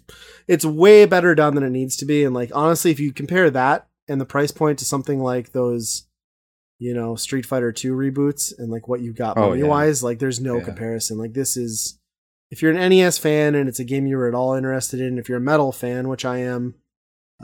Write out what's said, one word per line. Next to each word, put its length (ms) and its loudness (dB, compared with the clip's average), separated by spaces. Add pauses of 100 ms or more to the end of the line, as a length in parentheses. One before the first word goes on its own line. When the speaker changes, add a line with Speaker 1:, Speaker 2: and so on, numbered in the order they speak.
(480)
Speaker 1:
it's 180 2
way 400 10
better 300 4
done 200 4
than 100 0
it 40 -2
needs 280 -4
to 80 -8
be. 180 2
And, 100 2
like, 200 -4
honestly, 380 2
if 100 -2
you 100 -2
compare 400 2
that 380 0 (180)
and 140 -4
the 40 -4
price 260 -2
point 280 -2
to 60 -8
something 340 -4
like 320 -4
those, 560 -4 (720)
you 160 -6
know, 200 -6
Street 300 -6
Fighter 260 -2
Two 220 -6
reboots 640 -2
and, 140 -8
like, 160 -8
what 140 -4
you 120 -8
got 240 -4
Speaker 2:
Oh, 60 4
yeah. 60 4 (120)
Speaker 1:
money-wise, 420 2
like, 140 -2
there's 240 -4
no 160 -4
Speaker 2:
Yeah. 60 -4
Speaker 1:
comparison. 560 -8
Like, 140 -8
this 220 -4
is, 440 -8 (500)
if 140 -6
you're 80 4
an 60 0
N 140 2
E 120 6
S 160 0
fan 340 2
and 160 0
it's 100 -8
a 40 -6
game 240 -2
you 100 -2
were 100 0
at 60 0
all 220 0
interested 440 -4
in, 200 -4
if 100 -10
you're 80 -2
a 40 -4
Metal 300 2
fan, 360 -6
which 180 -6
I 140 -4
am, 340 -6 (720)